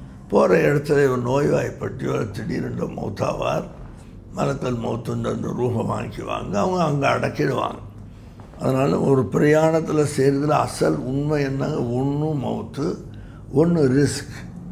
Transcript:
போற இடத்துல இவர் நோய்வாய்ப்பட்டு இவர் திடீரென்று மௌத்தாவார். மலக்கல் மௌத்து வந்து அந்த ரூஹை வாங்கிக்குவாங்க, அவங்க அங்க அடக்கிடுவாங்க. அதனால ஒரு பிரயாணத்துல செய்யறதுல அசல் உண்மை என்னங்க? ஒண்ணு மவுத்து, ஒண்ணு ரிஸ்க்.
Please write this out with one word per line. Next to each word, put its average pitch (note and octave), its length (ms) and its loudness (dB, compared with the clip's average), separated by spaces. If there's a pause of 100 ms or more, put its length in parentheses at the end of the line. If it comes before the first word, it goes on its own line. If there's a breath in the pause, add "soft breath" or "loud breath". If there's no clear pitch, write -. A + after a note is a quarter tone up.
(300 loud breath)
போற G3 280 6
இடத்துல D3 460 4
இவர் B2+ 180 2
நோய்வாய்ப்பட்டு C3+ 840 0
இவர் C3 280 -2
திடீரென்று A#2+ 560 -4
மௌத்தாவார். - 760 -4 (720 loud breath)
மலக்கல் B2+ 440 -2
மௌத்து A#2+ 300 -4
வந்து A#2 200 -4
அந்த A2+ 180 -4
ரூஹை A2+ 380 -2
வாங்கிக்குவாங்க, - 680 -6
அவங்க F#3 300 2
அங்க C#3+ 260 2
அடக்கிடுவாங்க. A#2+ 680 0 (840 loud breath)
அதனால C3+ 400 2
ஒரு C3 320 4
பிரயாணத்துல D#3 760 4 (100)
செய்யறதுல C#3 320 4
அசல் C#3+ 460 2
உண்மை C#3+ 480 0
என்னங்க? C#3 360 -2
ஒண்ணு C#3+ 680 0
மவுத்து, A2+ 520 -4 (580 loud breath)
ஒண்ணு E3+ 240 6
ரிஸ்க். C3+ 680 2 (220)